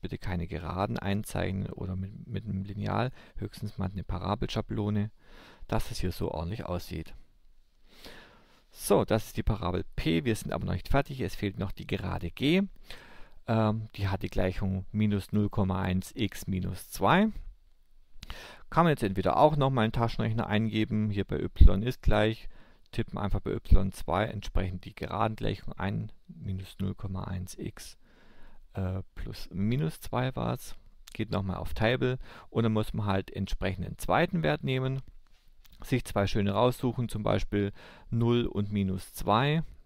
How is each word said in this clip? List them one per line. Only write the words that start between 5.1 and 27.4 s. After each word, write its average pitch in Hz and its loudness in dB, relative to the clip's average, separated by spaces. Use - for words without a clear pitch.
dass - 0
es - -6
hier 90 0
so - -4
ordentlich 87 -6
aussieht. - -6
So, - 2
das 110 0
ist - -10
die - -4
Parabel 90 0
P. 165 0
Wir 113 2
sind - -6
aber - -4
noch 92 -2
nicht - -6
fertig. 139 2
Es - -4
fehlt 104 -4
noch 101 -4
die - -10
Gerade 90 -4
G. 170 2
Ähm, 110 2
die 98 -2
hat 95 -2
die 95 -4
Gleichung 95 0
minus 104 0
null 104 2
Komma 95 0
eins 92 0
x - -4
minus 92 -4
zwei. 170 4
Kann 165 4
man 175 8
jetzt 143 2
entweder 95 2
auch 151 8
nochmal 135 4
einen 113 0
Taschenrechner 113 0
eingeben. 107 2
Hier 101 0
bei - -2
y - 10
ist 120 -2
gleich. 107 4
Tippen - -4
einfach 101 0
bei - -4
y 98 8
zwei 92 0
entsprechend 92 -2
die - -14
Geraden 110 -2
Gleichung 107 -4
ein. 107 -4
Minus 95 -8
null 98 -2
Komma 95 -6
eins 95 -8